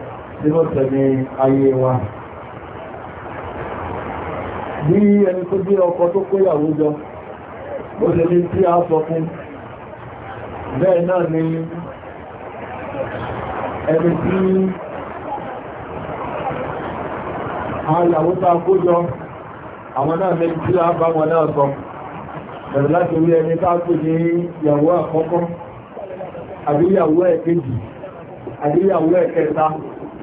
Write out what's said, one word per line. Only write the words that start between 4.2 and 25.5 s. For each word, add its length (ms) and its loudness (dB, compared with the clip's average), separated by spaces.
Bí 180 4
ẹni 180 0
tó 140 -2
gbé 200 2
ọkọ 300 4
tó 140 2
kó 160 -2
ìyàwó 360 4
jọ, 160 2
ó 100 0
ṣe 180 4
ní 180 4
tí 180 -2
a 200 6
sọ 180 2
fún. 240 -2
Bẹ́ẹ̀ 300 4
náà 240 2
ni 120 2
ẹni 280 4
tí 220 0
a 180 0
ìyàwó 360 4
tá 140 2
a 100 4
kó 180 2
jọ, 200 4
àwọn 260 0
náà 160 2
ní 140 2
tí 160 -2
a 160 4
bá 160 2
wọn 220 2
náà 220 4
sọ. 140 4
Bẹ̀rẹ̀ 240 2
láti 240 2
orí 180 4
ẹni 220 4
tá 140 2
a 80 4
pè 160 0
ní 220 2
ìyàwó 360 4
àkọ́kọ́, 500 2